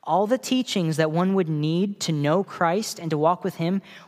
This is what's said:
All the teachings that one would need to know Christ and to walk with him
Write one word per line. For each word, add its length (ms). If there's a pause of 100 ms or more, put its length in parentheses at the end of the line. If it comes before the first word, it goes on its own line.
All 240
the 140
teachings 580
that 140
one 240
would 140
need 500
to 120
know 320
Christ 540
and 140
to 80
walk 240
with 140
him 260 (240)